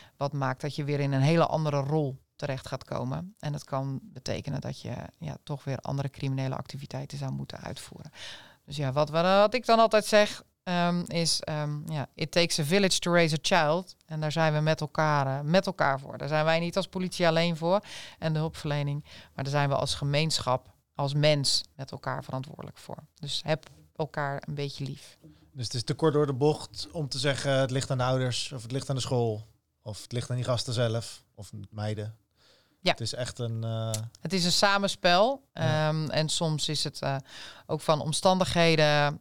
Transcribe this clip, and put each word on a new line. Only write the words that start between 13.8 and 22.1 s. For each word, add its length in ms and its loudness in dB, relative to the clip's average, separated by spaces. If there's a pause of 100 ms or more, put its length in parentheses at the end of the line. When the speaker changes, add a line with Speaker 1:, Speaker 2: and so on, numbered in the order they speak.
Speaker 1:
En 140 -8
daar 120 -2
zijn 200 4
we 80 2
met 200 2
elkaar, 460 2
eh, 180 -4
met 220 2
elkaar 340 0
voor. 180 -12
Daar 100 -6
zijn 160 2
wij 160 4
niet 160 -4
als 120 -2
politie 380 -2
alleen 300 4
voor 240 2 (380)
en 140 -2
de 60 0
hulpverlening. 640 -4 (300)
Maar 100 -6
daar 80 -6
zijn 160 2
we 60 0
als 200 0
gemeenschap, 800 0 (220)
als 200 -2
mens 480 4 (120)
met 160 -12
elkaar 340 -8